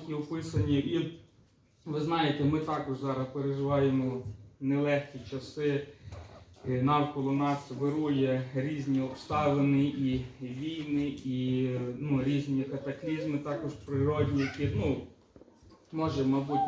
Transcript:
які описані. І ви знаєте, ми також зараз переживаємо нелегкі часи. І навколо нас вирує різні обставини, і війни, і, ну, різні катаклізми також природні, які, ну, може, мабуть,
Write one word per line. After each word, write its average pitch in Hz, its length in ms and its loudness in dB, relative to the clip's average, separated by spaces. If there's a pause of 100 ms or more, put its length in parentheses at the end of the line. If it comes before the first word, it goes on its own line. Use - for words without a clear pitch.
які 156 120 -6
описані. 147 640 0
І 160 420 0 (640)
ви 151 160 -4
знаєте, 151 440 2
ми 151 160 2
також 139 380 -2
зараз 131 360 -2
переживаємо 139 880 2 (380)
нелегкі 143 580 0 (120)
часи. 143 560 -2 (840)
І - 20 0
навколо 139 600 2
нас 143 380 0
вирує 135 720 2 (120)
різні 135 460 0
обставини, 139 840 2
і 135 400 0 (180)
війни, 143 720 -4 (100)
і, 127 440 0 (300)
ну, 139 240 0
різні 139 400 0
катаклізми 156 760 -4
також 143 340 -4
природні, 143 680 0
які, 135 360 0
ну, - 200 2 (960)
може, 156 320 0
мабуть, 139 440 2